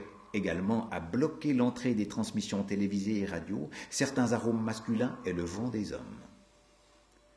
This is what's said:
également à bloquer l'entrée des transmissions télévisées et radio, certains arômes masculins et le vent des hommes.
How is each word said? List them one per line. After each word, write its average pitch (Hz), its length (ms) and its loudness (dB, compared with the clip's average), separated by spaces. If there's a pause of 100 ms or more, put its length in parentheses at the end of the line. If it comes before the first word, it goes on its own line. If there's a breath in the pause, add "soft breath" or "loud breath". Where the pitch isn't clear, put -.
(340)
également 98 580 2
à 87 100 -2
bloquer 143 520 2
l'entrée 123 400 4
des 104 140 2
transmissions 104 560 -2
télévisées 101 560 0
et 98 60 2
radio, 92 440 -4 (200 loud breath)
certains 127 420 2
arômes 113 320 2
masculins 113 640 0
et 90 80 0
le 87 100 0
vent 98 240 -2
des 107 240 -2
hommes. 65 300 -10 (1160)